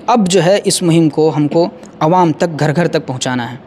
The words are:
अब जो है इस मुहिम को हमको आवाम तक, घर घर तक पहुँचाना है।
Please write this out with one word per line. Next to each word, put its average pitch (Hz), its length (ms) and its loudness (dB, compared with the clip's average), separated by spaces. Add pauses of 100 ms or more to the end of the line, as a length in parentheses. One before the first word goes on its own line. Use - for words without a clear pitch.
अब 220 200 2
जो 185 120 2
है 185 180 2
इस 185 240 -2
मुहिम 165 260 2
को 156 220 0
हमको 151 400 0 (320)
आवाम 165 300 2
तक, 147 140 -4
घर 151 260 -2
घर 170 140 0
तक 156 200 -4
पहुँचाना 127 380 -6
है। 127 220 -12